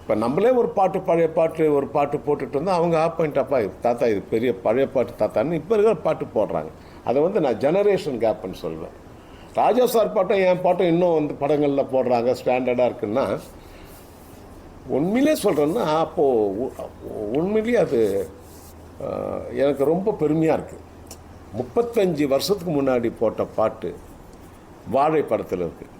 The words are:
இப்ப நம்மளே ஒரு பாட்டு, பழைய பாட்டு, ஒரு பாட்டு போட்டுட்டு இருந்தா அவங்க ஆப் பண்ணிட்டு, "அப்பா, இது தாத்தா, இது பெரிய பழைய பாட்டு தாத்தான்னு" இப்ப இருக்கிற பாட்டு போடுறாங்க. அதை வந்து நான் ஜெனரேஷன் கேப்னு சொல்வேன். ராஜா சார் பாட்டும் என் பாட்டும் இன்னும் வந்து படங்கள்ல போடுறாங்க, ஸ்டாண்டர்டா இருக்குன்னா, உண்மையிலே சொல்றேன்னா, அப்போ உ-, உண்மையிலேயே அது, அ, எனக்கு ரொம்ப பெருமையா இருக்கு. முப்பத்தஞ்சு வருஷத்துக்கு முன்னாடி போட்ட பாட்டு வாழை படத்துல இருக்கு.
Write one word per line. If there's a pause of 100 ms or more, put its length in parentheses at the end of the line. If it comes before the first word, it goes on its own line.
இப்ப
நம்மளே
ஒரு
பாட்டு,
பழைய
பாட்டு,
ஒரு
பாட்டு
போட்டுட்டு
இருந்தா
அவங்க
ஆப்
பண்ணிட்டு,
"அப்பா,
இது (100)
தாத்தா,
இது
பெரிய
பழைய
பாட்டு
தாத்தான்னு"
இப்ப
இருக்கிற
பாட்டு (100)
போடுறாங்க. (380)
அதை
வந்து
நான்
ஜெனரேஷன்
கேப்னு
சொல்வேன். (640)
ராஜா
சார்
பாட்டும்
என்
பாட்டும்
இன்னும்
வந்து (120)
படங்கள்ல
போடுறாங்க,
ஸ்டாண்டர்டா
இருக்குன்னா, (1500)
உண்மையிலே
சொல்றேன்னா,
அப்போ
உ-,
உண்மையிலேயே
அது, (720)
அ, (400)
எனக்கு
ரொம்ப
பெருமையா
இருக்கு. (800)
முப்பத்தஞ்சு
வருஷத்துக்கு
முன்னாடி
போட்ட (100)
பாட்டு (960)
வாழை
படத்துல
இருக்கு. (140)